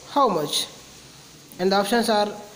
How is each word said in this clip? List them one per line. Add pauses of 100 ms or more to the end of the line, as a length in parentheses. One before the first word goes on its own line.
how
much? (920)
And
the
options
are (300)